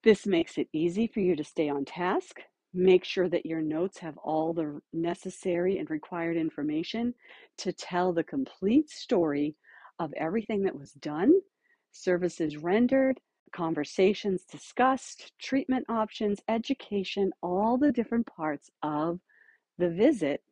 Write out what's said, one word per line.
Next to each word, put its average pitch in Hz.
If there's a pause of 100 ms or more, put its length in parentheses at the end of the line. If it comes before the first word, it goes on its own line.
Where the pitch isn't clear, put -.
This 214
makes 170
it 143
easy 175
for 220
you 180
to 151
stay 151
on 143
task, 180 (320)
make 180
sure 185
that 165
your 160
notes 156
have 165
all 156
the 151 (100)
necessary 175
and -
required 165
information 165 (440)
to 190
tell 180
the 165
complete 190
story 151 (420)
of 160
everything 202
that 185
was 143
done, 160 (580)
services 175
rendered, 247 (320)
conversations 185
discussed, -
treatment -
options, 220
education, 202 (100)
all 202
the 285
different 233
parts 156 (120)
of 156 (580)
the 175
visit 170 (100)